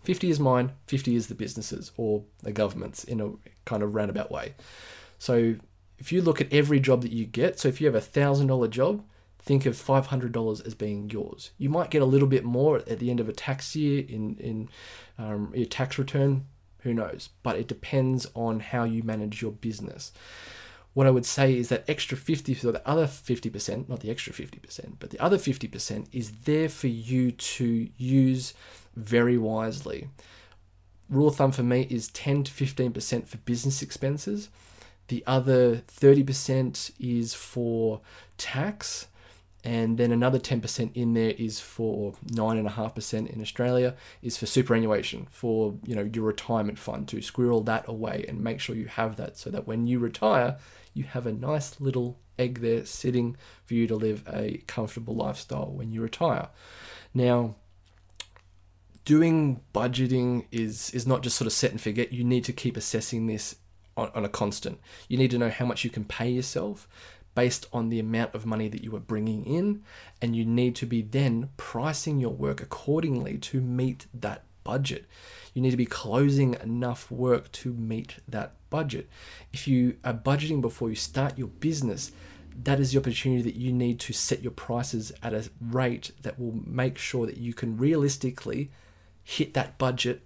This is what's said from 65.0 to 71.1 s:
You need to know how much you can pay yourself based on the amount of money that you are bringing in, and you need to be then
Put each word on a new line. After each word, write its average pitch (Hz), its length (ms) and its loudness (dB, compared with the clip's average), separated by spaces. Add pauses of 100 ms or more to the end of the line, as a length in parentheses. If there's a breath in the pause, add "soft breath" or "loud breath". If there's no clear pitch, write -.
You 127 100 0
need 131 120 4
to 120 80 0
know 117 120 2
how 123 140 -4
much 120 180 -2
you 117 80 -2
can 107 140 -6
pay 117 240 -4
yourself - 580 -4 (480 loud breath)
based 123 380 2
on 117 160 0
the 113 120 0
amount 113 340 0
of 110 100 -6
money 110 240 -2
that 107 160 -8
you 110 100 -8
are 104 60 -8
bringing 110 440 -2
in, 202 380 0 (380 loud breath)
and 117 160 0
you 113 80 0
need 120 320 2
to 123 100 -6
be 113 160 0
then 120 540 0